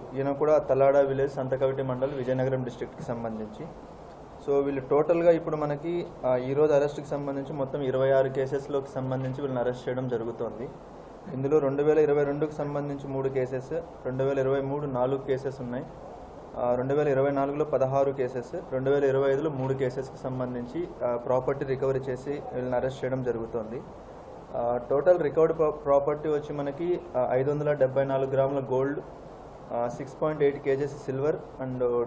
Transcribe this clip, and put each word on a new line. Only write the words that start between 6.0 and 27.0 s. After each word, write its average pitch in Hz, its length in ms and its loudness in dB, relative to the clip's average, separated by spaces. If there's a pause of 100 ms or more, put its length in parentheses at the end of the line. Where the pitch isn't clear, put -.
ఆ, 127 100 4
ఈరోజు 139 380 4
అరెస్ట్కి 143 340 2
సంబంధించి 143 460 -4
మొత్తం 147 280 -4
ఇరవై 135 300 2
ఆరు 135 180 6
కేసెస్లోకి 139 600 -2
సంబంధించి 131 520 -4
వీళ్ళని 131 180 -2
అరెస్ట్ 123 280 -2
చేయడం 127 200 -2
జరుగుతోంది. 117 640 -4 (640)
ఇందులో 139 240 2
రెండు 143 260 2
వేల 151 160 6
ఇరవై 147 240 6
రెండుకి 147 280 0
సంబంధించి 143 560 -4
మూడు 135 220 -2
కేసెస్, 131 400 -2 (360)
రెండు 131 180 0
వేల 139 160 2
ఇరవై 135 220 2
మూడు 139 240 -2
నాలుగు 131 360 0
కేసెస్ 131 400 -2
ఉన్నాయి, 123 240 -6 (720)
ఆ, 123 180 2
రెండు 131 180 0
వేల 151 140 4
ఇరవై 139 240 4
నాలుగులో 143 340 0
పదహారు 139 460 2
కేసెస్, 127 440 -4 (160)
రెండు 131 180 0
వేల 143 140 4
ఇరవై 135 280 4
ఐదులో 139 180 2
మూడు 131 240 -2
కేసెస్కి 131 440 -4
సంబంధించి, 127 680 -6 (160)
ఆ, 123 120 2
ప్రాపర్టీ 131 500 0
రికవరీ 135 340 0
చేసి 131 420 -6 (120)
వీళ్ళని 127 220 -2
అరెస్ట్ 127 280 -2
చేయడం 131 200 -2
జరుగుతోంది. 113 580 -4 (720)
ఆ, 120 260 0 (100)
టోటల్ 175 300 6
రికవర్డ్ 160 380 4
ప్రా-, - 140 4
ప్రాపర్టీ 147 580 2
వచ్చి 147 240 -2
మనకి, 147 480 -2 (160)